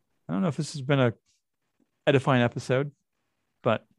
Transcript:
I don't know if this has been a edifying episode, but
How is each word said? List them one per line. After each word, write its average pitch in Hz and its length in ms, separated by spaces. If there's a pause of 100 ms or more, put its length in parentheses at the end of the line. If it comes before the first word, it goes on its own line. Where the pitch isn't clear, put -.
(280)
I - 40
don't 180 100
know 185 60
if 139 80
this - 160
has 143 100
been 139 180
a 123 140 (920)
edifying 135 360
episode, 127 480 (720)
but 110 240 (120)